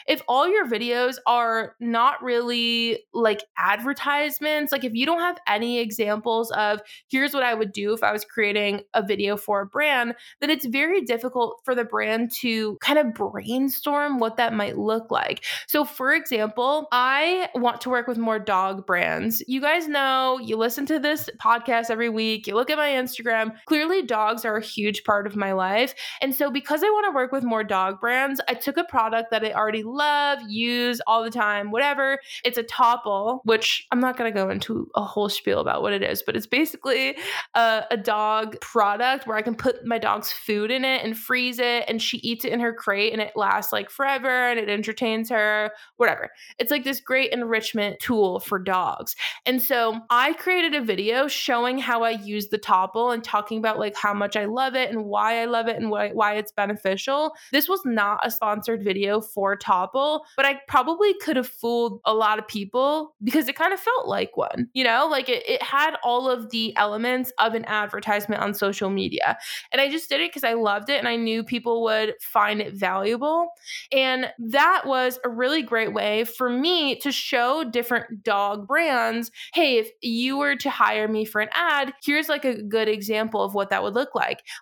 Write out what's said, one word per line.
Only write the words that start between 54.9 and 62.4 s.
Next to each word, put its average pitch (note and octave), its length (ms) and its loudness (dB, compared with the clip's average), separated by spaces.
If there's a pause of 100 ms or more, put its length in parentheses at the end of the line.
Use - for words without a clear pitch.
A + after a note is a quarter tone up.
and A3 140 -4
why G#3 360 2
I A3+ 60 -2
love A#3 220 0
it A3+ 80 -2
and A3 140 -2
why, G#3 200 0
why G#3 240 2
it's G#3 180 -6
beneficial. G#3 840 0 (160)
This C#4+ 180 4
was F#4 160 2
not G#3+ 400 0
a A3+ 60 -2
sponsored G#3+ 520 -2
video G3 380 0
for G3+ 360 -2
Topple, C4 680 0 (120)
but C4+ 100 4
I C#4 220 0
probably E4 500 4
could D#4 180 0
have B3 120 0
fooled A#3 560 -2
a A3 100 4
lot G#3+ 240 4
of A3 80 -8